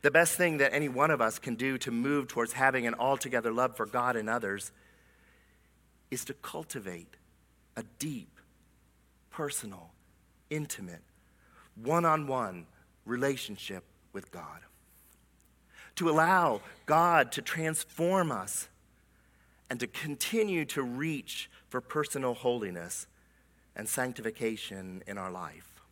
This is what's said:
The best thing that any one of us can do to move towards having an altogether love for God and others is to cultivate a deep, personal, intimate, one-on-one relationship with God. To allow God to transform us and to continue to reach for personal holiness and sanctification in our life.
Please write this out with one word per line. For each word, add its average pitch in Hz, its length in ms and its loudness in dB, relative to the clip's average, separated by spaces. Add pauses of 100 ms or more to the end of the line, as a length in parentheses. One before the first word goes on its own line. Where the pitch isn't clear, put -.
The 151 100 6
best 165 240 6
thing 170 220 2
that 139 160 4
any 147 160 0
one 135 200 4
of 139 120 4
us 113 180 2
can 120 160 -4
do 131 240 -2
to 127 120 -4
move 131 360 0
towards 117 260 -2
having 131 320 2
an 113 100 0
altogether 123 560 0
love 123 240 0
for 110 120 -2
God 120 280 0
and 110 140 -2
others 104 420 -4 (1400)
is 127 140 -6
to 135 80 -8
cultivate 95 840 -10 (600)
a 117 80 -8 (140)
deep, 139 420 -8 (920)
personal, 98 600 -8 (600)
intimate, 98 500 -6 (840)
one-on-one 135 840 0 (380)
relationship 120 800 -4 (300)
with 98 180 -12
God. 80 280 -14 (1400)
To 165 160 2
allow 160 500 6 (240)
God 160 460 6
to 147 100 -4
transform 165 920 0
us 98 380 -6 (1000)
and 120 80 -4
to 123 80 -4
continue 175 800 -2
to 135 180 -4
reach 135 680 -6 (180)
for 127 140 -4
personal 135 540 -2
holiness 98 720 -2 (680)
and 107 140 -6
sanctification 110 1160 -4
in 101 100 -8
our 92 140 -6
life. - 500 -12 (100)